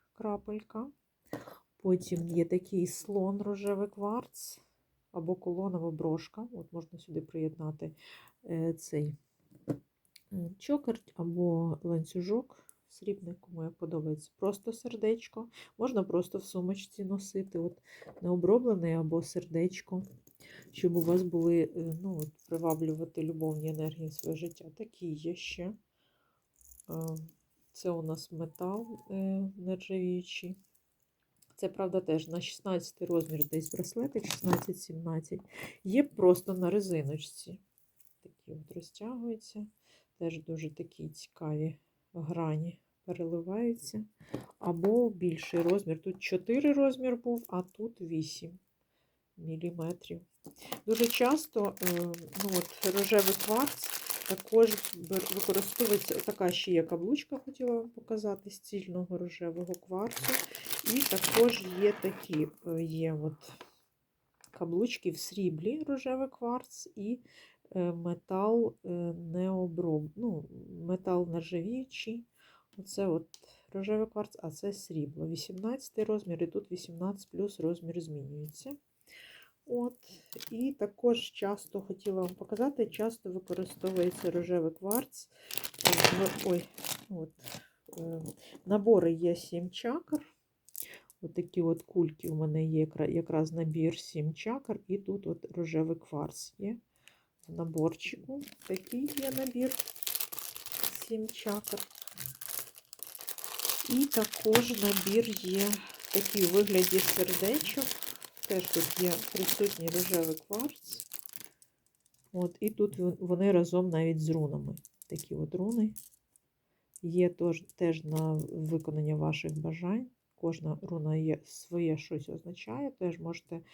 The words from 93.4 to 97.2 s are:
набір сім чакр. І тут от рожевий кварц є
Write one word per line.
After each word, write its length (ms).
набір 460
сім 360
чакр. 520
І 120
тут 280
от 300
рожевий 400
кварц 640
є 180